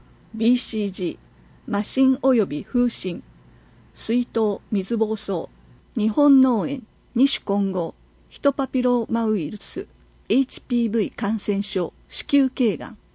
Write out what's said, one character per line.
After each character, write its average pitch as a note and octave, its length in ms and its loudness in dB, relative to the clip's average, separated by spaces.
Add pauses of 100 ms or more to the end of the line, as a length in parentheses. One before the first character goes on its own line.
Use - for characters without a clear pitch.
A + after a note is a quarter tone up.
(340)
ビ A3+ 200 4
ー - 20 4
シ G#3+ 300 -4
ー G3 40 -6
ジ F3+ 280 -6 (500)
ー、 G3 40 -6
麻 G#3 120 -2
疹 C4 320 2
及 B3 280 2
び D3 200 -6
風 B3 260 0
疹、 - 320 -6 (720)
水 A#3+ 360 -2
痘、 G#3+ 300 0 (120)
水 G3+ 240 -2
疱 G#3+ 180 0
瘡、 G3 340 -4 (480)
日 G#3+ 120 0
本 C#4 320 6
脳 A#3 260 2
炎、 C#3 140 -4 (340)
二 C4+ 140 4
種 - 160 -6
混 G3+ 260 0
合、 F3 240 -4 (340)
ヒ - 120 -20
ト C#4 120 2
パ C4+ 140 -4
ピ B3+ 160 -2
ロ B3 220 0
ー - 40 -6
マ A3+ 180 0
ウ G#3+ 120 0
イ D3+ 100 -4
ル G#3+ 80 -8
ス、 - 300 -10 (420)
エ B3 100 4
イ C4+ 80 2
チ - 140 -14
ピ A#3+ 260 -2
ー G3+ 40 -4
ブ A3+ 100 0
イ F3+ 100 -2
感 G#3+ 280 -4
染 G3 240 -2
症、 - 300 -4 (160)
子 - 240 -8
宮 C4+ 180 4
頸 A3 260 0
が - 120 -12
ん、 G#3 100 -16 (160)